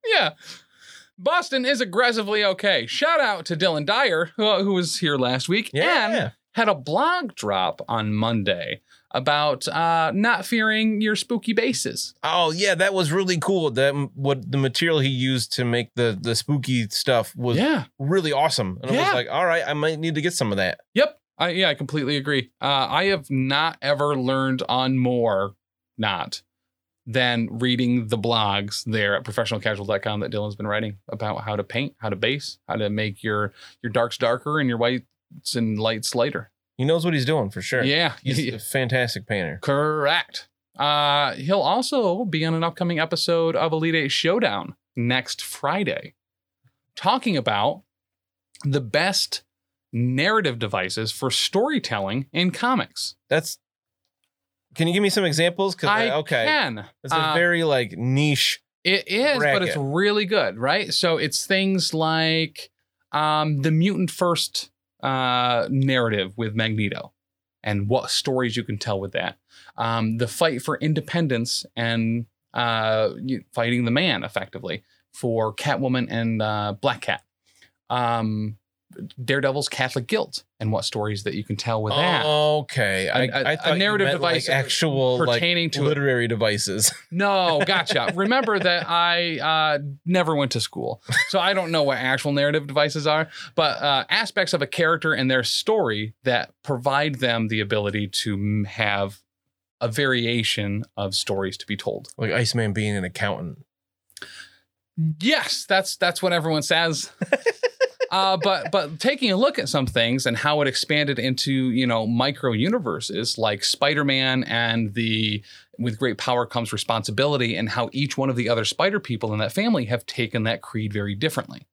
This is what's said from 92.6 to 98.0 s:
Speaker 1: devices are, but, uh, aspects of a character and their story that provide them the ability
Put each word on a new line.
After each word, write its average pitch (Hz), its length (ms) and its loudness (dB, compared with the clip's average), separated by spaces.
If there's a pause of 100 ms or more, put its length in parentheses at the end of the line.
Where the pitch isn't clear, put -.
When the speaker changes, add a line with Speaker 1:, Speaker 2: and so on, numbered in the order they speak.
Speaker 1:
devices 147 400 0
are, 156 200 2 (280)
but, 151 260 2
uh, 139 280 2
aspects 202 440 0
of 160 80 0
a 143 60 -2
character 160 460 0
and 131 180 0
their 127 120 2
story 113 680 0 (100)
that 120 300 0 (100)
provide 139 520 0
them 117 320 0
the 107 140 0
ability 104 480 -2